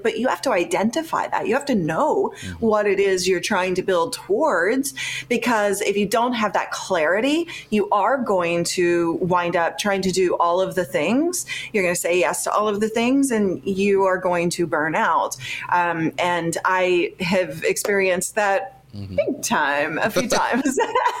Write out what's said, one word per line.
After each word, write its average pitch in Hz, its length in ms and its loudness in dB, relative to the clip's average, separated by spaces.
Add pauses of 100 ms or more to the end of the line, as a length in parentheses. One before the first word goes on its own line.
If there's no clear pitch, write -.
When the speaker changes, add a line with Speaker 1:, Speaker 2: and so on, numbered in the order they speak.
Speaker 1:
but 226 140 -2
you 254 120 0
have 269 140 -2
to 269 100 2
identify 190 720 0
that. - 220 -2
You 214 40 2
have 262 120 0
to 254 100 0
know 165 640 0
Speaker 2:
Mm-hmm. 190 260 -6
Speaker 1:
what 214 220 4
it 190 100 4
is 190 300 2
you're 180 140 2
trying 185 340 0
to 185 60 0
build 165 320 0
towards, 233 800 0 (340)
because 208 540 0
if 202 160 0
you 208 100 2
don't 240 240 0
have 220 220 -2
that - 180 -2
clarity, 220 760 0 (220)
you 208 180 0
are 208 280 2
going 175 460 0 (160)
to 170 360 2
wind 175 420 0
up 170 200 0
trying 196 260 0
to 185 100 0
do 180 240 2
all 170 240 2
of 185 140 -2
the 180 100 0
things. 220 600 0 (280)
You're 196 100 2
gonna 175 100 0
say 175 260 0
yes 165 260 0
to - 80 -2
all 214 160 2
of 202 100 -2
the 220 80 0
things, 254 440 2
and 196 340 0
you 196 400 2
are 185 120 2
going 175 340 0
to 170 140 -2
burn 156 300 0
out. 170 400 2 (340)
Um, 170 480 0
and 170 460 0
I 180 560 2
have 175 460 0
experienced 190 680 0
that 196 420 0 (160)
Speaker 2:
Mm-hmm. - 220 -10
Speaker 1:
big 587 260 -2
time, 147 580 0
a 220 100 0
few - 200 0
Speaker 2:
<laughs> - 120 0
Speaker 1:
times. 269 420 0
<laughs> 427 40 0 (320)